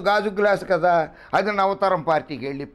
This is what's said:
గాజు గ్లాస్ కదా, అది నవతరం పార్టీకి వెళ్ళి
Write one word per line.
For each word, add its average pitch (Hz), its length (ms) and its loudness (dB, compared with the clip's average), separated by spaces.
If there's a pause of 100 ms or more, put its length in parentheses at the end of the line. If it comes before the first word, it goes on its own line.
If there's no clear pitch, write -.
గాజు 208 280 2
గ్లాస్ 202 300 2
కదా, 175 260 2 (460)
అది 196 140 0
నవతరం 196 580 0
పార్టీకి 147 400 -2
వెళ్ళి 139 260 -8